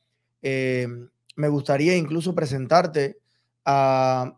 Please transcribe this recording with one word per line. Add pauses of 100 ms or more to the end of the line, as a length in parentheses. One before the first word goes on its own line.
(420)
Eh, (480)
me
gustaría
incluso
presentarte (440)
a,